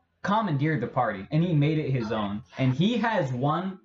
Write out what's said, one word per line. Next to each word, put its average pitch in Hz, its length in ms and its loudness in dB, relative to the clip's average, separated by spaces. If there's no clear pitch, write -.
commandeered 160 600 0
the 120 60 -4
party, 107 440 -2
and 156 120 4
he 180 100 2
made 151 260 2
it 135 100 -4
his 117 220 0
own. 104 320 -4
And 131 140 2
he 196 240 2
has 196 340 0
won 156 540 -2